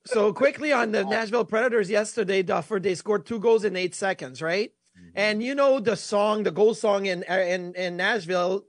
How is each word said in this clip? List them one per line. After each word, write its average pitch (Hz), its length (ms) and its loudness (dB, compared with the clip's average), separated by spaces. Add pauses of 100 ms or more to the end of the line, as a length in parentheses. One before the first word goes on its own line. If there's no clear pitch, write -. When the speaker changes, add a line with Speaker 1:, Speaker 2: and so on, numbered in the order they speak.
Speaker 1:
So 214 260 2
quickly 285 380 0
on 233 200 2
the 208 120 0
Speaker 2:
<laughs> - 20 -6
Speaker 1:
Nashville 220 400 -2
Predators 220 440 0
yesterday, 202 520 0
Duffer, 190 380 -2
they 185 160 -2
scored 208 300 -2
two 233 140 -6
goals 220 260 4
in 190 100 -2
eight 180 180 -2
seconds, 151 480 -4
right? 180 300 -2 (260)
Speaker 2:
Mm-hmm. 180 180 -20
Speaker 1:
And 214 280 0
you 262 120 -4
know 277 240 4
the 208 180 0
song, 214 460 0
the 190 80 0
goal 208 220 4
song 196 320 0
in, 185 180 -2
in, 180 520 -2
in 180 220 -4
Nashville 185 720 0